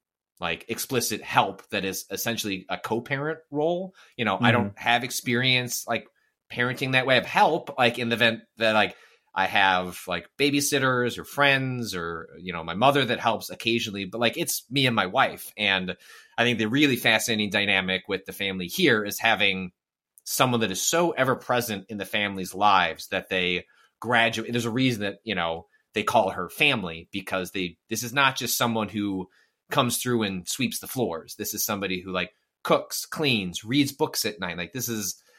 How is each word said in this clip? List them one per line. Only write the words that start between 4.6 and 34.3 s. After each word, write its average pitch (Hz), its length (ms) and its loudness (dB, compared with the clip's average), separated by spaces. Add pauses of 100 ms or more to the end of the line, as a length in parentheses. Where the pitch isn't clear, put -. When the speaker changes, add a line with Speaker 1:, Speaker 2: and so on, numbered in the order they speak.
Speaker 1:
have 120 260 2
experience, 127 800 0
like, 127 200 -4 (440)
parenting 127 420 -2
that 131 140 2
way. 131 80 4
I 123 40 6
have - 80 -2
help, 175 520 2
like, 117 200 4
in 117 100 -2
the 117 60 2
event 113 260 2 (180)
that, 110 140 4
like, 104 240 4 (380)
I 95 120 2
have, 92 600 2
like, 87 220 -6 (100)
babysitters 131 800 2
or 80 60 -8
friends 131 680 0
or, 85 340 -6 (100)
you 87 140 -10
know, 85 100 -6
my 85 120 -6
mother 135 300 4
that 117 140 -2
helps 107 320 -2
occasionally, 110 540 -2
but, 104 160 -6
like, 117 160 2
it's - 340 -4
me 135 160 2
and 120 80 2
my 98 120 2
wife. 101 500 0
And 95 400 0 (400)
I 117 80 4
think 120 140 2
the 107 80 2
really 135 300 4
fascinating 110 540 2
dynamic 95 580 0
with 95 180 -4
the 95 60 -12
family 95 340 -6
here 117 380 2
is 101 140 -6
having 98 540 2 (520)
someone 123 360 2
that 107 100 0
is - 160 -4
so 170 260 2
ever 131 220 2
present 113 540 -4
in 107 100 -10
the 98 60 -4
family's 98 500 -4
lives 92 540 4
that 92 200 -4
they 90 360 0 (360)
graduate. 117 520 2
There's 120 140 0
a 113 40 -2
reason 120 320 2
that, 98 220 -4
you 107 100 -2
know, 82 320 -2 (280)
they 104 80 0
call 101 280 2
her 92 180 -6
family, 95 640 -2
because 95 400 -4
they, 90 280 -6 (100)
this 110 140 -4
is 117 100 -8
not 135 240 2
just - 200 -2
someone 113 320 0
who 101 400 -4 (420)
comes 123 280 2
through 120 240 0
and 95 260 -4
sweeps 117 300 -4
the 95 80 -12
floors. 85 500 -4
This 104 180 -6
is - 100 -4
somebody 98 360 -4
who, 92 120 -12
like, 90 200 -4 (300)
cooks, - 440 -2
cleans, 107 580 -2
reads 135 280 2
books - 320 -2
at 104 160 -4